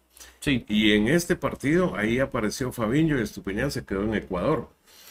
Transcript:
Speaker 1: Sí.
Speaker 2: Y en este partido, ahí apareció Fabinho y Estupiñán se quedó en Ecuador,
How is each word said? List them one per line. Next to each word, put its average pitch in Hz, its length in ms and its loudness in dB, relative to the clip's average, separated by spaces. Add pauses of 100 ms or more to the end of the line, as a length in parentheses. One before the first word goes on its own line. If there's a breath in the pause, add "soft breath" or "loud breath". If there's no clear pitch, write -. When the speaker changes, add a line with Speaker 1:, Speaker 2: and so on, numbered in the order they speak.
(400 loud breath)
Speaker 1:
Sí. 131 280 0
Speaker 2:
Y 107 240 4
en 107 160 4
este 170 280 2
partido, 165 600 0
ahí 110 220 0
apareció 110 540 -2
Fabinho 139 460 2
y 113 40 0
Estupiñán 104 480 -4
se - 140 -6
quedó 98 200 -2
en 110 100 0
Ecuador, 95 560 -2 (400 loud breath)